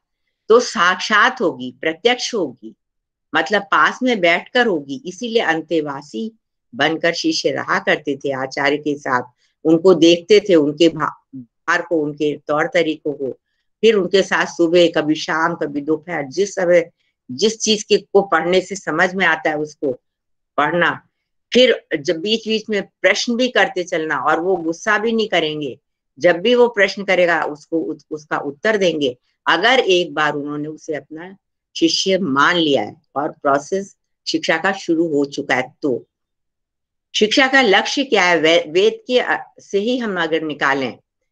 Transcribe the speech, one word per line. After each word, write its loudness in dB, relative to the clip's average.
तो 6
साक्षात 0
होगी, -4
प्रत्यक्ष -2
होगी, -6
मतलब 0
पास 0
में 0
बैठकर 0
होगी, -4
इसीलिए -4
अंतेवासी -4
बनकर 0
शिष्य -2
रहा -4
करते -2
थे -6
आचार्य -2
के -4
साथ। -2
उनको 4
देखते 4
थे, 2
उनके 4
भा-, -6
व्यवहार -4
को, -4
उनके -2
तौर -2
तरीकों -2
को, -6
फिर 4
उनके 2
साथ -2
सुबह, 4
कभी 0
शाम, -2
कभी -6
दोपहर, -4
जिस -4
समय 2
जिस -2
चीज 0
के 2
को 0
पढ़ने 0
से -6
समझ -2
में 0
आता 0
है -2
उसको -6
पढ़ना। 0
फिर 4
जब -2
बीच -4
बीच -2
में -2
प्रश्न -2
भी 2
करते -2
चलना, -4
और 0
वो 0
गुस्सा -2
भी -2
नहीं -2
करेंगे, -4
जब 4
भी 2
वो 6
प्रश्न 0
करेगा 2
उसको -6
उत-, -8
उसका -6
उत्तर -4
देंगे, -2
अगर 4
एक 0
बार 0
उन्होंने -8
उसे -10
अपना -14
शिष्य 0
मान 2
लिया 2
है -12
और -2
प्रोसेस -4
शिक्षा 0
का -2
शुरू -2
हो 0
चुका -4
है। -2
तो -4
शिक्षा 2
का 4
लक्ष्य 2
क्या 2
है? 2
वे-, 2
वेद 0
के, 0
अ, -4
से -4
ही 0
हम -4
अगर -2
निकालें -2